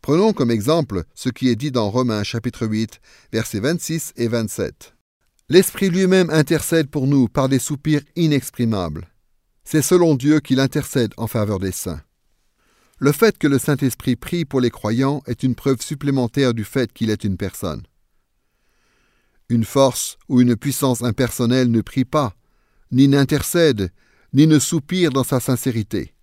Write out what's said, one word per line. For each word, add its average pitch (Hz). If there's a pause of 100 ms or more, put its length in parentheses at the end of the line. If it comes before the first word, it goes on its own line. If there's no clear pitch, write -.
Prenons 196
comme 120
exemple 113 (100)
ce -
qui 127
est 117
dit 139
dans 117
Romains 110
chapitre 117
huit, 110 (320)
versets 110
vingt-six 160
et 120
vingt-sept. 113 (520)
L'Esprit 190
lui-même 185
intercède 156
pour 135
nous 135
par 135
des 135
soupirs 147 (140)
inexprimables. 110 (560)
C'est 156
selon 170
Dieu 147
qu'il 135
intercède 131
en 113
faveur 107
des 95
saints. 82 (1000)
Le 139
fait 214
que 151
le 139
Saint-Esprit 131
prie 170
pour 139
les 123
croyants 135
est -
une 127
preuve 135
supplémentaire 135
du 117
fait 120
qu'il 110
est 104
une 98
personne. 90 (1700)
Une 117
force - (100)
ou 123
une 123
puissance 127
impersonnelle 120
ne 113
prie 127
pas, 135 (560)
ni 135
n'intercède, 139 (420)
ni 143
ne 151
soupire 170
dans 131
sa 127
sincérité. 113